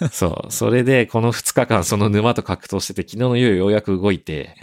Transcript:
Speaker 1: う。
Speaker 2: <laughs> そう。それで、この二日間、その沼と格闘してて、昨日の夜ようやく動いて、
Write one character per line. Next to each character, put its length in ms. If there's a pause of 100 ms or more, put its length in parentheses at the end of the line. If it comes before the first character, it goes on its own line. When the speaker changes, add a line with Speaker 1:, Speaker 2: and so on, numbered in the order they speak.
Speaker 1:
う。 60
Speaker 2:
<laughs> 20
そ 380
う。 40
そ 180
れ 120
で、 240
こ 140
の 100
二 240
日 120
間、 180
そ 120
の 120
沼 260
と 80
格 240
闘 140
し 80
て 60
て、 80
昨 100
日 60
の 180
夜 200
よ 100
う 60
や 100
く 140
動 140
い 80
て、 440